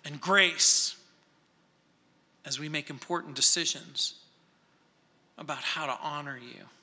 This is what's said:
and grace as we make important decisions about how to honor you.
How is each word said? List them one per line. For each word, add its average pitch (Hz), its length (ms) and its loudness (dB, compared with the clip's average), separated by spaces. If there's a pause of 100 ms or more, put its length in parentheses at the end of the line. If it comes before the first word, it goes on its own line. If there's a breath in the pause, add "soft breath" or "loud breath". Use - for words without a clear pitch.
and 147 160 -10
grace 185 720 4 (1500)
as 135 140 -4
we 151 100 -6
make 151 200 -4
important 156 460 -6
decisions - 760 2 (1200)
about 147 200 -6
how 151 300 -2
to 127 140 -2
honor 147 400 -6
you. 50 220 -16 (200)